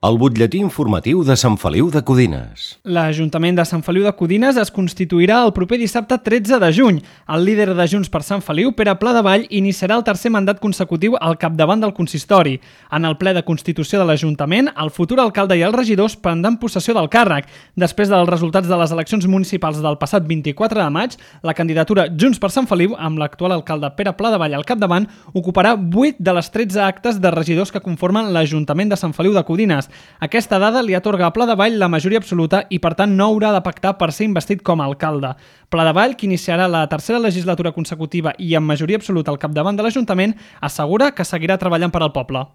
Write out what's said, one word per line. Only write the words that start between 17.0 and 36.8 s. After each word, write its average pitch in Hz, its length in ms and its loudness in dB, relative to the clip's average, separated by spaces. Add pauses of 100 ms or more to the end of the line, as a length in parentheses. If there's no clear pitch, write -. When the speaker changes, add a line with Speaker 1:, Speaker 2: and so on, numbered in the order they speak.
Speaker 2:
càrrec. 185 400 2 (320)
Després 196 320 0
dels 180 160 4
resultats 175 400 0
de 175 160 2
les 156 80 -2
eleccions 175 400 -2
municipals 180 480 -2
del 151 240 -2
passat 165 240 -2
vint-i-quatre 151 560 -2
de 151 80 0
maig, 185 240 -2 (320)
la 160 80 -2
candidatura 165 560 2
Junts 208 320 2
per 196 80 -2
Sant 262 160 -2
Feliu, 190 320 0
amb 156 240 -4
l'actual 180 320 -2
alcalde 147 400 -6
Pere 196 240 -4
Pla 220 160 0
de 175 80 0
Vall 147 160 -2
al 147 80 -8
capdavant, 208 400 0 (240)
ocuparà 185 480 2
vuit 196 400 0
de 180 160 2
les 170 160 -4
tretze 208 320 0
actes 196 400 -2
de 180 80 6
regidors 165 400 0
que 202 80 -4
conformen 185 560 -2
l'Ajuntament 156 560 0
de 196 80 -2
Sant 156 160 -4
Feliu 180 160 0
de 190 160 2
Codines. 170 400 0 (380)
Aquesta 214 320 0
dada 220 240 2
li 202 160 0
atorga 185 300 0
a 165 80 -2
Pla 226 100 2
de 233 80 0
Vall 214 240 2
la 202 80 2
majoria 175 320 0
absoluta 185 460 0 (100)
i, 175 80 -2
per 165 160 0
tant, 202 160 2
no 196 140 4
haurà 214 260 2
de 190 80 2
pactar 185 380 -4
per 170 100 0
ser 214 160 -4
investit 196 400 -2
com 170 160 0
a 139 80 -2
alcalde. 139 460 -4 (340)
Pla 165 160 0
de 160 80 2
Vall, 233 240 2
que - 80 -6
iniciarà 180 400 0
la 170 240 0